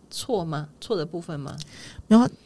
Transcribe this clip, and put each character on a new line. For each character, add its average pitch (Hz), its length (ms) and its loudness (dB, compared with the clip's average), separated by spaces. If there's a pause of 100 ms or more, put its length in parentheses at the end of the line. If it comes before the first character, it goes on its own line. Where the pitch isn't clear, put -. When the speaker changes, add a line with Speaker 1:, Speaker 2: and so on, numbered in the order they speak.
(100)
Speaker 1:
错 202 340 -4
吗？ 151 240 -6 (120)
错 220 160 -2
的 156 80 -2
部 170 160 -8
分 165 200 -10
吗？ 139 160 -10 (500)
Speaker 2:
然 220 140 8
后 247 80 6 (180)